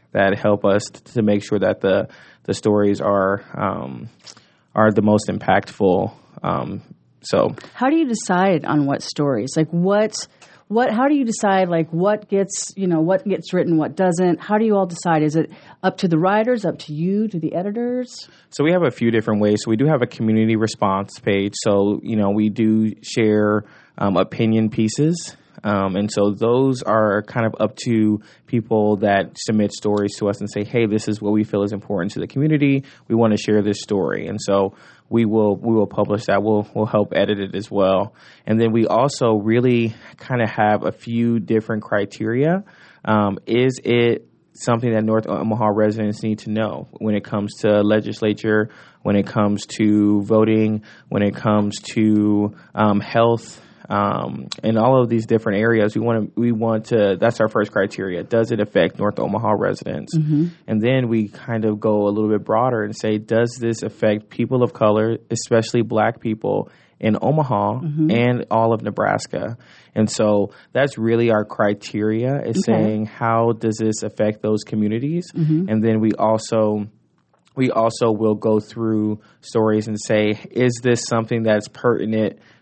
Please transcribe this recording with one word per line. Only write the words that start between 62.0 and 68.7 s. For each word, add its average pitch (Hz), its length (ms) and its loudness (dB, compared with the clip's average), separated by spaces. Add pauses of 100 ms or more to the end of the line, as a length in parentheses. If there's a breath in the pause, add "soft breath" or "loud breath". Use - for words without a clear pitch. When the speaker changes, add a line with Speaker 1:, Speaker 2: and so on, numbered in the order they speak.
Speaker 1:
a 101 40 2
little 107 200 0
bit 104 140 0
broader 113 400 0
and 107 120 -8
say, 107 220 -2
"Does 117 420 0
this 117 220 -4
affect 107 480 -2
people 123 320 0
of 120 100 0
color, 110 460 2 (120)
especially 117 520 0
Black 110 380 0
people 104 500 -4 (300 soft breath)
in 107 200 0
Omaha 123 600 0
Speaker 2:
Mm-hmm. 156 320 0
Speaker 1:
and 120 380 2
all 113 220 2